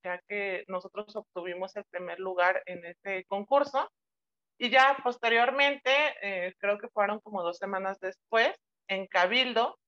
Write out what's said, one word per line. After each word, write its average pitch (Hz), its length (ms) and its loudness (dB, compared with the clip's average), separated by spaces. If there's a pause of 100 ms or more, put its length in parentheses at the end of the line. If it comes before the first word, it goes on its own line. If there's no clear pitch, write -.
ya 180 240 -8
que 202 400 -6
nosotros 190 480 -10
obtuvimos 180 600 -10
el 208 140 -10
primer 175 300 -10
lugar 185 460 2
en 175 200 -12
este 185 400 -10
concurso, 277 640 0 (680)
y 240 120 -2
ya 269 340 6
posteriormente, 254 880 2 (320)
eh, 185 360 -4
creo 202 200 -2
que 226 120 -12
fueron 208 300 0
como 202 220 -6
dos 175 160 -4
semanas 196 420 -4
después, 226 560 0 (320)
en 190 200 -4
Cabildo 233 680 2 (120)